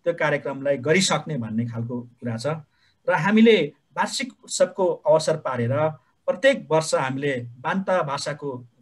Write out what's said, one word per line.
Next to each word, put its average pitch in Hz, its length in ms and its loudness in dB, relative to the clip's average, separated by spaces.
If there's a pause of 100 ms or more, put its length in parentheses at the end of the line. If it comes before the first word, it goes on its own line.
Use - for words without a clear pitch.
त्यो 170 100 0
कार्यक्रमलाई 143 640 -2
गरिसक्ने 151 640 0
भन्ने 113 280 -4
खालको 117 340 -6
कुरा 120 360 -10
छ। 117 100 -8 (600)
र 180 40 2
हामीले 196 640 6 (220)
वार्षिक 208 360 -4 (120)
उत्सवको 185 420 0
अवसर 160 500 2
पारेर 127 360 -4 (540)
प्रत्येक 262 440 2
वर्ष 156 240 2
हामीले 139 420 -2 (220)
बान्ता 185 440 -2
भाषाको 143 640 -6 (160)